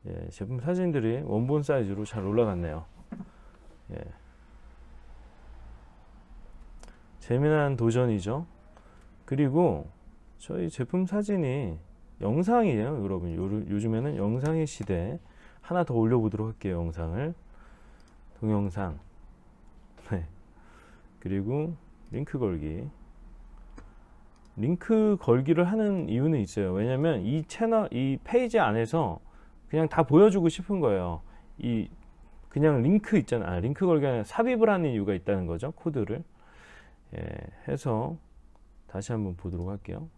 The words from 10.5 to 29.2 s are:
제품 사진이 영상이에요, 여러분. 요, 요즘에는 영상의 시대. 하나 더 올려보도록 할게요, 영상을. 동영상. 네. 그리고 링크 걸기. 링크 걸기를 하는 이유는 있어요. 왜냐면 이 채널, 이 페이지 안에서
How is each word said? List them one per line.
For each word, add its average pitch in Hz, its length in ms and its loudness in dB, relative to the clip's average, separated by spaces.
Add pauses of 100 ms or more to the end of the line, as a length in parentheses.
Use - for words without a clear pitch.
제품 180 360 -2
사진이 160 720 -2 (440)
영상이에요, 143 840 2
여러분. 87 320 -2
요, 87 80 -4 (260)
요즘에는 113 460 -2
영상의 143 520 0
시대. 165 520 -4 (420)
하나 175 220 0
더 131 120 -2
올려보도록 110 520 2
할게요, 98 300 -4
영상을. 85 560 -4 (1040)
동영상. 101 600 -2 (1080)
네. 85 160 -2 (960)
그리고 123 560 -2 (360)
링크 139 280 -6
걸기. 90 480 -2 (1700)
링크 202 640 2
걸기를 156 500 4
하는 208 380 0
이유는 131 320 2
있어요. 95 320 -2
왜냐면 127 480 2
이 143 220 -2
채널, 226 500 0
이 131 320 0
페이지 233 340 2
안에서 113 600 2 (500)